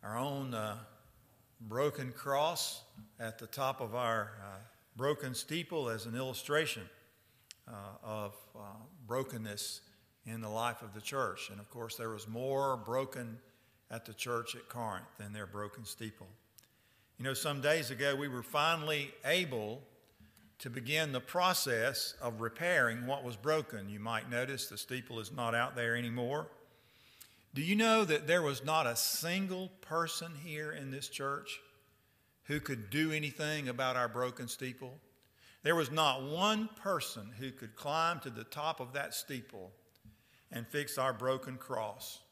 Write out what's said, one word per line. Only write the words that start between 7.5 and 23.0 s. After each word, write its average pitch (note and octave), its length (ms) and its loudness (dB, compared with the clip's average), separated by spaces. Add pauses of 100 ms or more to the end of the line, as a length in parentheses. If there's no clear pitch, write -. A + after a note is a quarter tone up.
uh, A#2 60 -12 (320)
of, G#2+ 320 -4 (180)
uh, A2+ 60 -14 (460)
brokenness A2+ 760 -4 (460)
in A2+ 160 -6
the G#2+ 80 -6
life A2+ 320 0
of G#2 100 -12
the G#2+ 80 -10
church. A2 500 -2
And G2+ 80 -12
of G#2 120 -16
course, A#2 260 -8
there A2+ 140 -4
was G#2 180 -8
more C3+ 480 2
broken A#2+ 600 -2 (520)
at A#2 140 -8
the A2 80 -14
church A#2 440 -2
at A#2 120 -14
Corinth G#2 480 -4
than G#2 160 -10
their G#2+ 140 -6
broken G#2 400 -8
steeple. A2 420 -10 (880)
You - 60 -8
know, C3+ 100 0
some C#3+ 260 0
days D3 300 4
ago, C3+ 260 2
we C#3+ 120 -2
were B2 140 -4
finally D3+ 680 2 (160)
able C3 560 0 (800)
to C3 100 -8
begin C#3 420 2
the B2+ 80 0
process C3+ 1040 4
of A2+ 180 -2
repairing A#2+ 680 2